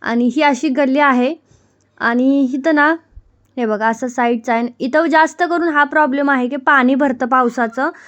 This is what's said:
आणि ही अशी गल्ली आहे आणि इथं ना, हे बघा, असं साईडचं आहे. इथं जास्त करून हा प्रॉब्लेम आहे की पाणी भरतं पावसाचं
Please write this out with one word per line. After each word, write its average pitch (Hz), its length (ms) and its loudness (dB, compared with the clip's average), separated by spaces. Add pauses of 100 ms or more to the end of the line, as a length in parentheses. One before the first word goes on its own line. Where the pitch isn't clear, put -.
आणि 240 340 0
ही 302 60 0
अशी 294 260 0
गल्ली 269 300 0
आहे 269 360 2 (680)
आणि 262 520 2
इथं 294 220 -2
ना, 294 200 2 (600)
हे 240 100 -4
बघा, 214 200 -2
असं 226 220 -2
साईडचं 240 440 -2
आहे. 233 160 -2 (100)
इथं 302 280 0
जास्त 320 360 2
करून 339 260 -2
हा 294 160 2
प्रॉब्लेम 285 460 0
आहे 247 180 0
की 277 80 -6
पाणी 262 380 2
भरतं 262 320 0
पावसाचं 254 640 0 (180)